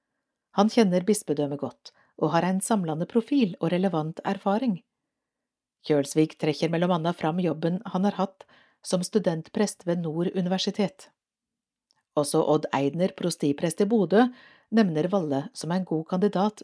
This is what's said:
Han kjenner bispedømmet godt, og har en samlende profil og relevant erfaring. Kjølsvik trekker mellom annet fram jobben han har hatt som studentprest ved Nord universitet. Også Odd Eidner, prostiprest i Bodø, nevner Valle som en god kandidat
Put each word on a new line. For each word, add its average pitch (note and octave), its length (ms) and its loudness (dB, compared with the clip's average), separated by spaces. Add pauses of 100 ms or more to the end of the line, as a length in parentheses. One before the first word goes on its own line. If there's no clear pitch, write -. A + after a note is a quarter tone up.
(580)
Han G3+ 160 6
kjenner F#3 320 4
bispedømmet D3 540 -2
godt, - 320 -10 (260)
og D3+ 160 0
har E3 100 4
en F#3+ 160 0
samlende E3+ 460 -2
profil A#3 540 0
og E3 120 0
relevant E3+ 540 -2
erfaring. G3 540 -2 (1080)
Kjølsvik D3+ 560 2
trekker D#3 260 0
mellom F3 300 2
annet E3 180 -2
fram E3 240 -2
jobben E3 460 -2
han F#3 180 -2
har G3+ 140 0
hatt - 260 -4 (380)
som F3+ 200 -2
studentprest F#3 880 -2
ved F3 160 -2
Nord E3 320 -2
universitet. F#3+ 720 -2 (1080)
Også D3+ 280 2
Odd D3+ 320 2
Eidner, D3+ 420 0
prostiprest D#3+ 680 -2
i G3+ 80 0
Bodø, G#3+ 360 4 (440)
nevner F3+ 380 2
Valle D#3 440 0
som D#3 200 -6
en F#3 160 -2
god D#3+ 220 -2
kandidat G3+ 540 0